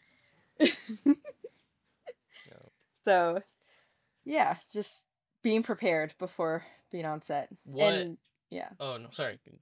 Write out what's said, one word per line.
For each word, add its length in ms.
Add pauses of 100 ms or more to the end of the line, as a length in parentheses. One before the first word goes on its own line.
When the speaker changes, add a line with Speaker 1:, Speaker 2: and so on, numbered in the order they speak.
(600)
Speaker 1:
<laughs> 100 (2250)
So, 360 (840)
yeah, 340 (140)
just 340 (360)
being 220
prepared 560
before 460 (260)
being 140
on 160
set. 280 (140)
Speaker 2:
What 300
Speaker 1:
And, 240 (320)
yeah. 200 (100)
Speaker 2:
Oh, 180
no, 140
sorry. 280 (220)